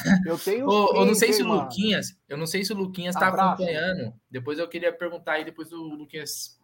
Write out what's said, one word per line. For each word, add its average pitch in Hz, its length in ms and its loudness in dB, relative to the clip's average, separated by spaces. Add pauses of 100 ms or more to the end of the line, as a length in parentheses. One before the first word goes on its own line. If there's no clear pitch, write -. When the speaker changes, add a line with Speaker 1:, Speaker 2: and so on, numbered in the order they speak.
(260)
Speaker 1:
eu 165 120 0
tenho 220 300 0
Speaker 2:
<laughs> - 20 4
Ô, 208 160 6
Speaker 1:
os 190 40 6
Speaker 2:
eu - 60 4
não 190 100 6
Speaker 1:
prints, 214 140 6
Speaker 2:
sei 226 100 0
Speaker 1:
hein, 220 40 4
Speaker 2:
se 214 100 2
o 226 40 0
Speaker 1:
mano? 214 140 2
Speaker 2:
Luquinhas, 196 560 -2 (100)
eu 139 100 -10
não 160 80 -6
sei 190 200 -4
se 220 80 -6
o - 20 -4
Luquinhas 180 400 -6
tá 180 120 2
Speaker 1:
Abraço. 185 360 2
Speaker 2:
acompanhando. 160 500 -2 (160)
Depois 127 300 -6
eu 165 80 -4
queria 170 240 -2
perguntar 165 420 -6
aí, 156 120 -2
depois 160 260 -14
o 170 100 -14
Luquinhas 151 840 -12